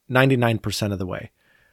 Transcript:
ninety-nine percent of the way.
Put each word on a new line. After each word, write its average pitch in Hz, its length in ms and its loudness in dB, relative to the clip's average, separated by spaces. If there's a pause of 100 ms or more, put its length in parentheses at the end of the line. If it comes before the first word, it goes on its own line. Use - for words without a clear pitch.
ninety-nine 123 520 2
percent 101 340 -4
of 92 60 -6
the 95 60 -6
way. - 260 -10 (420)